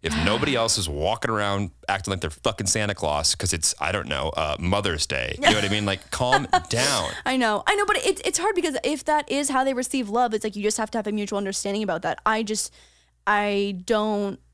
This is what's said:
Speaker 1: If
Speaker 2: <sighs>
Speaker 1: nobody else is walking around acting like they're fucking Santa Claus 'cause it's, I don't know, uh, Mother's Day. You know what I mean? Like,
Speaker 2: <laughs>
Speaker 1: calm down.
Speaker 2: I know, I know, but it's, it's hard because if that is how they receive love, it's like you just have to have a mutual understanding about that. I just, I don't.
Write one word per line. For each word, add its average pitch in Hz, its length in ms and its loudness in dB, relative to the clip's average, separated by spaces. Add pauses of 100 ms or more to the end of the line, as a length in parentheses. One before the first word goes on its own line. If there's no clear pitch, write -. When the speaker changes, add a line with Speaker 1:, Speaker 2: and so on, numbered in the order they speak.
Speaker 1:
If 78 140 0
Speaker 2:
<sighs> 78 80 2
Speaker 1:
nobody 123 320 2
else 113 200 2
is 92 120 -2
walking 85 420 -2
around 101 400 0 (160)
acting 98 240 -2
like 95 80 -2
they're 82 100 -4
fucking 107 380 -2
Santa 104 280 0
Claus 76 380 0
'cause 90 200 -2
it's, 82 260 0
I 78 140 0
don't 71 160 -2
know, 71 260 -2
uh, 78 240 0
Mother's 90 460 0
Day. 62 360 -2
You - 100 6
know 110 40 4
what 104 80 2
I 98 60 0
mean? 104 160 0
Like, 98 260 -2
Speaker 2:
<laughs> - 0 -
Speaker 1:
calm 131 360 2 (200)
down. 123 440 2 (140)
Speaker 2:
I 262 120 0
know, 220 280 2
I 415 100 4
know, 403 100 2
but 403 100 2 (100)
it's, - 200 0
it's - 140 -2
hard 392 160 0
because 320 280 0
if 285 220 -2
that 302 260 0
is 277 180 0
how 262 140 2
they 269 100 2
receive 247 360 -2
love, 233 240 2
it's 220 100 -2
like 208 140 -4
you 202 60 -6
just 214 140 0
have 220 140 -4
to 233 60 -2
have 214 100 -2
a 208 60 -2
mutual 208 240 -2
understanding 202 440 -2
about 180 200 -2
that. 156 240 -2
I 220 180 2
just, 214 300 -4 (520)
I 202 600 0
don't. 208 540 0 (140)